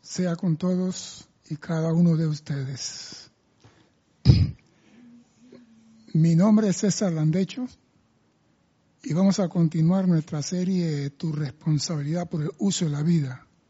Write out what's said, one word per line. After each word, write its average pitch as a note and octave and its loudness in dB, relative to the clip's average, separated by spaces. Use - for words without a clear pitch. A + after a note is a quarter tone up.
sea F3+ -4
con E3+ 0
todos F#3 -4
y D3+ -6
cada D#3+ -2
uno E3+ 6
de D#3+ 0
ustedes. - -8
<clears throat> - -4
Mi E3 4
nombre G#3+ 4
es F3+ 0
César G3 0
Landecho E3 -2
y B3 -6
vamos F#3+ 2
a F3+ 0
continuar E3+ 2
nuestra D#3+ 0
serie F3 -2
Tu D#3+ -6
responsabilidad D3+ -4
por D#3 -4
el D3+ -4
uso F#3+ 0
de D#3 0
la C#3+ -4
vida. D3+ 0